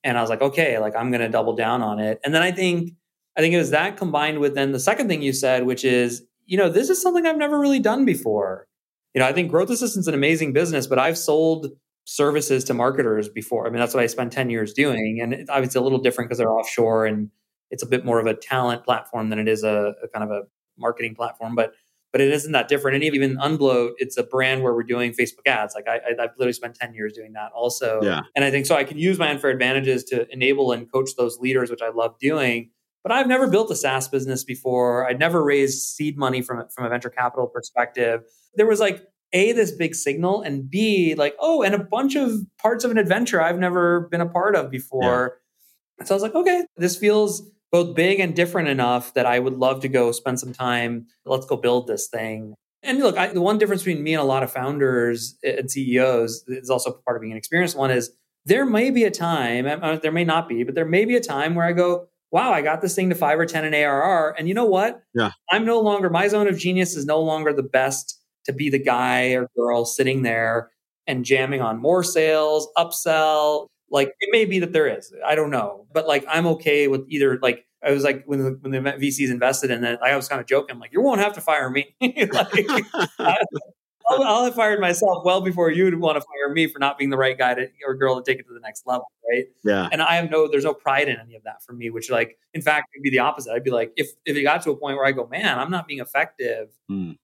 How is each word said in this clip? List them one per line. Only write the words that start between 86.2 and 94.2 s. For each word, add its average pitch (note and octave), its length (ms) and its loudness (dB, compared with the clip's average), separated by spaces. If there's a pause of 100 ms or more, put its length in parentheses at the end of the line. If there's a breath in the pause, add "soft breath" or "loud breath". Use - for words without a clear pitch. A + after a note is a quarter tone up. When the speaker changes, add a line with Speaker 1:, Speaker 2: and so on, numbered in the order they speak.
Speaker 1:
fire C#3+ 300 -4
me D#3 160 2
for C#3+ 120 -10
not C#3 180 0
being C#3 140 -2
the C3 60 0
right C3 200 2
guy B2 160 2
to, B2+ 140 -4 (180)
or C3 100 -2
girl C3 240 2
to B2 100 -12
take B2 100 0
it A2+ 80 -20
to A#2+ 60 -20
the A#2 60 -18
next A2 280 -14
level, B2+ 180 -4 (260)
right? B2 140 0 (180)
Speaker 2:
Yeah. G2+ 280 0
Speaker 1:
And D#3+ 100 -2
I E3+ 140 2
have E3+ 160 0
no, D#3 160 4
there's D3 180 0
no D3+ 80 0
pride C#3 340 0
in A#2+ 120 -2
any A#2 160 -20
of G#2+ 80 -20
that G#2+ 200 -16
for A#2+ 100 -20
me, A#2 180 -10
which, A2+ 180 -10
like, A#2 280 -2 (180)
in D#3 60 -8
fact, D3 340 0
would C3+ 80 -16
be C3+ 80 0
the B2+ 80 2
opposite. C3 340 -2
I'd B2 100 -2
be C3 80 0
like, A#2 240 -2
if, D3 140 -2 (160)